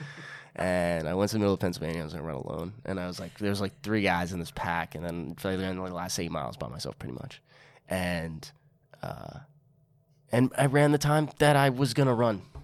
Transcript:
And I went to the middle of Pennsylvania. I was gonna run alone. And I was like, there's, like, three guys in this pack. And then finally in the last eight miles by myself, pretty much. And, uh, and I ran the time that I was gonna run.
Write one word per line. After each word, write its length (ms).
And 480
I 60
went 160
to 60
the 40
middle 140
of 60
Pennsylvania. 420
I 20
was 100
gonna 120
run 120
alone. 360
And 160
I 60
was 140
like, 180
there's, 240
like, 220
three 180
guys 320
in 60
this 100
pack. 460
And 100
then 300
finally 300
in 120
the 60
last 240
eight 140
miles 260
by 100
myself, 300
pretty 160
much. 300
And, 600
uh, 380
and 260
I 80
ran 280
the 40
time 400
that 180
I 140
was 240
gonna 220
run. 260